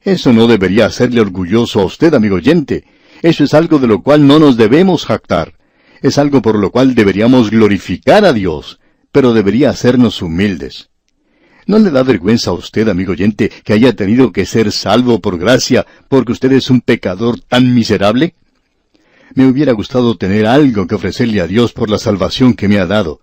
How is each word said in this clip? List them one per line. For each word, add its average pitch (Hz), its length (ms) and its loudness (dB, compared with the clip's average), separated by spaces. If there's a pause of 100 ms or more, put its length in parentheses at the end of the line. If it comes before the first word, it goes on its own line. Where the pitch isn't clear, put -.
Eso 175 320 0
no 113 140 4
debería 101 400 2
hacerle 120 340 -2
orgulloso 101 600 -2
a 92 40 0
usted, 151 280 0
amigo 107 240 0
oyente. 127 480 -2 (360)
Eso 160 220 0
es 135 100 -2
algo 160 240 2
de 127 100 2
lo 101 140 2
cual 147 240 2
no 143 140 6
nos 139 180 4
debemos 156 480 2
jactar. 90 500 -4 (460)
Es 143 160 0
algo 143 240 2
por 107 160 0
lo 95 140 -2
cual 131 240 0
deberíamos 107 560 2
glorificar 110 760 0
a 160 80 2
Dios, 87 460 -6 (320)
pero 131 220 2
debería 110 360 0
hacernos 123 520 0
humildes. 82 680 -6 (760)
¿No 208 140 0
le 202 120 2
da 131 120 0
vergüenza 107 480 0
a - 20 -2
usted, 104 340 -4
amigo 95 240 -4
oyente, 104 400 -2 (140)
que 113 80 -2
haya 113 200 2
tenido 110 380 0
que 95 140 -4
ser 107 260 -2
salvo 117 480 0
por 90 180 -6
gracia 110 480 0 (220)
porque 123 240 0
usted 131 220 -2
es 131 160 0
un 127 100 4
pecador 113 600 -4
tan 123 340 0
miserable? 107 600 0 (1000)
Me 131 100 2
hubiera 131 280 2
gustado 113 420 -2
tener 101 300 -2
algo 117 420 2
que 107 80 -4
ofrecerle 101 460 -4
a 82 60 -4
Dios 110 260 -2
por 117 160 -6
la 101 80 -2
salvación 110 560 -2
que 101 160 -4
me 101 100 2
ha 92 60 -2
dado 87 380 -4